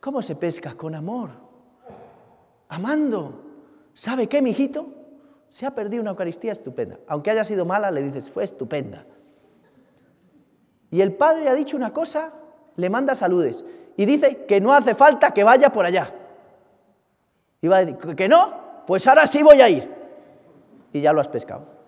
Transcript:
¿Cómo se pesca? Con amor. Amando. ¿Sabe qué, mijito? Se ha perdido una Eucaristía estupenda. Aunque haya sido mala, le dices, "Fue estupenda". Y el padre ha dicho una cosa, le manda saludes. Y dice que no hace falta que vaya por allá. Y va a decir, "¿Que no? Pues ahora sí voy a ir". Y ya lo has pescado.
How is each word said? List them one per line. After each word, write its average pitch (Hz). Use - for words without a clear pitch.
¿Cómo 277
se 165
pesca? 160
Con 160
amor. 185
Amando. 208
¿Sabe 240
qué, 285
mijito? 269
Se -
ha 269
perdido 220
una 214
Eucaristía 180
estupenda. -
Aunque 151
haya 220
sido 196
mala, 196
le 139
dices, 139
"Fue 196
estupenda". 135
Y 165
el 196
padre 311
ha 254
dicho 294
una 254
cosa, 320
le 175
manda 262
saludes. 180
Y 196
dice 277
que 196
no 226
hace 262
falta 277
que 202
vaya 262
por 208
allá. 175
Y 160
va 190
a 185
decir, 156
"¿Que 190
no? -
Pues 185
ahora 285
sí 294
voy 294
a 240
ir". 147
Y 147
ya 147
lo 156
has 139
pescado. -